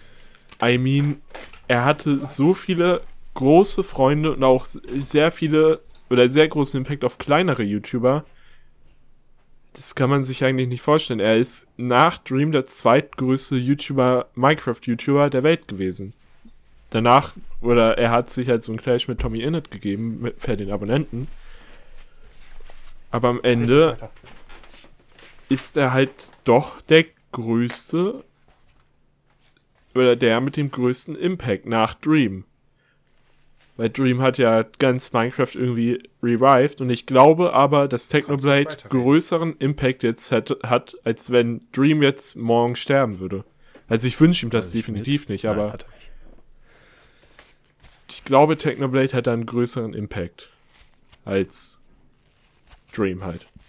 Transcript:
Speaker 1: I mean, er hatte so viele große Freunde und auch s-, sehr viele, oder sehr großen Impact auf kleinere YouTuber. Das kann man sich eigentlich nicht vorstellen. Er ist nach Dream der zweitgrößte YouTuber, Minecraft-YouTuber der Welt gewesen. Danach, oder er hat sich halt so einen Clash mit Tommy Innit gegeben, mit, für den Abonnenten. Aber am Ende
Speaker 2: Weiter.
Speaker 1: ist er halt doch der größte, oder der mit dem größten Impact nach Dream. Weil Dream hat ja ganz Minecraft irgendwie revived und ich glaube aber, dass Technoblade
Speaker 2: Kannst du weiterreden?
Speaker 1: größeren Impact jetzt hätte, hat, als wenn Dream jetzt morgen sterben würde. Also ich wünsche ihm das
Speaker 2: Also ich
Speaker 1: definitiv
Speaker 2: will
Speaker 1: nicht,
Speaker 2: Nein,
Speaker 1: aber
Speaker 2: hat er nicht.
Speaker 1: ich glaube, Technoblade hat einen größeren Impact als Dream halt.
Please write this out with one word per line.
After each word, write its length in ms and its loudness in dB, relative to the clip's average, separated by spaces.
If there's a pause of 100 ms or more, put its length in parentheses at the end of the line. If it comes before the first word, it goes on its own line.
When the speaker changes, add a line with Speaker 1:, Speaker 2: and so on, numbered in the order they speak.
(600)
Speaker 1:
I 160 2
mean, 440 -2 (480)
er 160 2
hatte 400 0
so 280 0
viele 480 0 (340)
große 480 4
Freunde 500 0
und 100 -4
auch 220 4
s-, 160 -16 (160)
sehr 340 2
viele, 480 2 (300)
oder 200 6
sehr 180 4
großen 320 -2
Impact 260 -6
auf 140 -4
kleinere 440 0
YouTuber. 600 -2 (1500)
Das 220 -14
kann 140 0
man 140 0
sich 200 -6
eigentlich 240 0
nicht 140 -8
vorstellen. 400 0
Er 160 4
ist 280 -2 (120)
nach 400 2
Dream 340 -2
der 160 0
zweitgrößte 880 0
YouTuber, 800 0
Minecraft-YouTuber 960 0
der 140 -2
Welt 260 0
gewesen. 440 -8 (760)
Danach, 440 4 (280)
oder 360 4
er 120 2
hat 200 0
sich 200 -6
halt 140 0
so 100 -8
einen 80 -8
Clash 260 -2
mit 140 -8
Tommy 200 -6
Innit 300 -4
gegeben, 500 -6
mit, 200 -8
für 160 -4
den 140 -6
Abonnenten. 560 -4 (1800)
Aber 180 0
am 140 -2
Ende 480 2
Speaker 2:
Weiter. 200 -12 (1400)
Speaker 1:
ist 300 -4
er 160 2
halt 380 -2 (120)
doch 380 2
der 240 4 (260)
größte, 920 -4 (1700)
oder 220 4
der 240 2
mit 160 -6
dem 140 -4
größten 440 -4
Impact 520 -4
nach 260 0
Dream. 500 -2 (1300)
Weil 120 -2
Dream 320 0
hat 160 0
ja 260 4
ganz 500 -2
Minecraft 400 -2
irgendwie 500 -2 (180)
revived 600 4
und 80 -4
ich 160 -4
glaube 480 6
aber, 340 4
dass 220 -6
Technoblade 560 0
Speaker 2:
Kannst 180 -14
du 40 -20
weiterreden? 160 0
Speaker 1:
größeren 560 2
Impact 440 -2
jetzt 280 -2
hätte, 320 -2
hat, 420 -2
als 260 -4
wenn 300 2 (100)
Dream 320 2
jetzt 320 -2
morgen 400 0
sterben 440 -2
würde. 260 -8 (420)
Also 200 -2
ich 120 -4
wünsche 260 4
ihm 40 -6
das 160 -2
Speaker 2:
Also 140 -6
ich 40 -4
Speaker 1:
definitiv 460 -6
Speaker 2:
will 60 -4
Speaker 1:
nicht, 100 -6
Speaker 2:
Nein, 120 -2
Speaker 1:
aber 140 -4
Speaker 2:
hat 120 -14
er 120 -20
nicht. 160 -20 (2000)
Speaker 1:
ich 160 -20
glaube, 320 6
Technoblade 560 -2
hat 160 -2
einen 160 -2
größeren 480 -4
Impact 560 -10 (720)
als 560 -6 (1120)
Dream 300 -6
halt. 240 -12 (220)